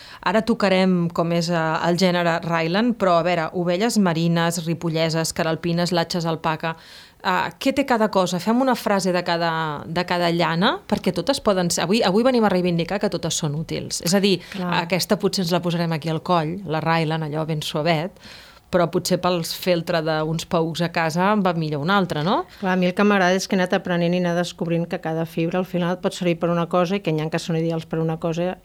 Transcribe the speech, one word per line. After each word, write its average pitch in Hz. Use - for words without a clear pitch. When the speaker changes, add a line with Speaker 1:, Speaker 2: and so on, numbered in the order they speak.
Speaker 1:
Ara 214
tocarem 185
com 170
és, 170
eh, 165
el 175
gènere 175
Ryland, 170
però, 180
a 165
veure, 170
ovelles 185
marines, 170
ripolleses, 160
caralpines, 170
latxes, 170
alpaca, 165
eh, 180
què 269
té 277
cada 220
cosa? 180
Fem 226
una 262
frase 196
de 180
cada, 170
de 175
cada 175
llana, 170
perquè 196
totes 269
poden 185
ser... 160
Avui, 214
avui 214
venim 240
a 196
reivindicar 180
que 208
totes 160
són 143
útils. -
És 170
a 190
dir, 196
Speaker 2:
Clar. 180
Speaker 1:
aquesta 175
potser 190
ens 165
la 170
posarem 170
aquí 160
al 160
coll, 170
la 156
Ryland, 160
allò 151
ben 156
suavet, 165
però 175
potser 180
pel 175
feltre 170
d'uns 156
paucs 165
a 170
casa 170
va 185
millor 156
una 190
altra, 170
no? 202
Speaker 2:
Clar, 185
a -
mi 180
el 180
que 202
m'agrada 190
és 190
que -
he 190
anat 180
aprenent 175
i 180
anar 175
descobrint 170
que 185
cada 160
fibra 165
al 180
final 175
et 175
pot 196
servir 175
per 170
una 170
cosa 180
i -
que 170
n'hi 151
ha 156
que 170
són 170
ideals 165
per 160
una 160
cosa 175